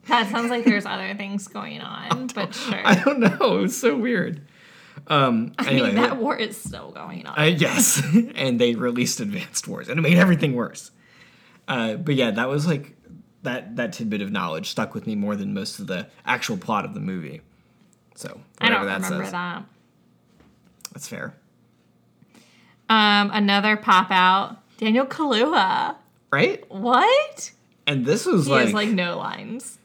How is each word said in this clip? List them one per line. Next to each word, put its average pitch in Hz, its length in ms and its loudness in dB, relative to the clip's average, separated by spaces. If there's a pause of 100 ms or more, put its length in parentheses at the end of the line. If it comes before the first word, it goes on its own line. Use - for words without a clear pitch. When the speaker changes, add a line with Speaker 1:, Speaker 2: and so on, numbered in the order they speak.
Speaker 1:
That 240 240 2
sounds 233 180 -2
like 240 160 -2
there's 208 220 2
other 190 260 -6
things 202 340 -8
going - 340 -12
on, - 460 -6
Speaker 2:
<laughs> 247 80 -10
Speaker 1:
but 190 200 -6
sure. 208 280 -6
Speaker 2:
I 202 120 6
don't 269 240 0
know. 214 400 2
It - 20 0
was - 180 -2
so 254 160 2
weird. 214 460 -2 (680)
Um, 127 520 2
Speaker 1:
I 135 100 -2
Speaker 2:
anyway, 123 200 2
Speaker 1:
mean, 101 80 0
that - 160 2
Speaker 2:
it 269 40 -4
Speaker 1:
war 247 180 -2
is 214 240 -6
still - 320 -14
going 80 360 -14
on. - 120 -8
Speaker 2:
Uh, 151 40 4
yes. 151 580 2 (180)
<laughs> 233 160 -2
And 127 240 0
they 120 140 4
released 120 460 -2
Advanced 101 480 -8
Wars, - 200 -10
and 151 120 -4
it - 20 0
made 175 160 6
everything 165 380 4
worse. - 340 -8 (800)
Uh, 113 280 -2
but 147 200 -2
yeah, 120 160 2
that 117 180 -2
was, 147 160 0
like, 147 300 -2 (480)
that, 123 320 -6
that 120 180 -4
tidbit 104 280 -4
of 101 100 -4
knowledge 90 380 -4
stuck - 260 -4
with 110 100 -10
me 110 100 -6
more 104 200 -2
than 101 180 -6
most - 260 -8
of 101 60 -10
the 90 220 -6 (180)
actual 123 320 -4
plot 101 280 -4
of - 100 -12
the - 40 -10
movie. 87 420 -8 (760)
So, - 260 -16 (180)
Speaker 1:
I 233 100 2
don't 226 120 2
Speaker 2:
whatever 196 40 -4 (140)
that 185 60 -4
Speaker 1:
remember 190 200 -4
Speaker 2:
says. 196 60 -8
Speaker 1:
that. 175 320 -8 (1300)
Speaker 2:
That's - 140 -16
fair. - 280 -12 (1500)
Speaker 1:
Um, 208 420 4
another 208 460 2
pop 196 340 4
out, 190 460 4 (200)
Daniel 220 280 2
Kaluuya. 262 880 2 (360)
Speaker 2:
Right? - 380 2
Speaker 1:
What? 381 840 2 (360)
Speaker 2:
And 135 180 0
this 160 200 2
was 220 220 4
Speaker 1:
He 139 40 2
Speaker 2:
like 135 140 6
Speaker 1:
has, 202 80 2
like, 208 160 0
no 180 280 0
lines. - 680 -10